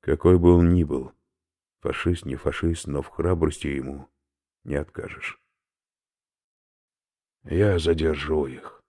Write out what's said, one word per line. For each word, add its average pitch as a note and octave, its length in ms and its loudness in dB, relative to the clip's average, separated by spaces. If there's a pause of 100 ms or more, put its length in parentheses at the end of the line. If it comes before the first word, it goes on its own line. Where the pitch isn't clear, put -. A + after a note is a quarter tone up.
Какой F2 380 4
бы F2 160 8
он F2 180 6
ни F2 120 4
был, C2 280 -8 (680)
фашист - 440 -4
не C2 120 -8
фашист, E2 500 -4
но C#2+ 160 -6
в - 60 -12
храбрости E2 580 -2
ему C#2 420 -8 (560)
не - 120 -6
откажешь. - 640 -10 (2000)
«Я F#2 340 2
задержу D#2 680 0
их. - 420 -16